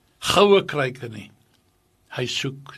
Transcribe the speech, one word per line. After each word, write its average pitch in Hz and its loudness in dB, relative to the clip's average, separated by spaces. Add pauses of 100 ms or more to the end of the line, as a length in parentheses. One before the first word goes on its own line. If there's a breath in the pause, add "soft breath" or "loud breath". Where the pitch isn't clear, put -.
(180)
goue 196 4
kruike 135 -6
nie. 104 -16 (840)
Hy 127 -4
soek - -8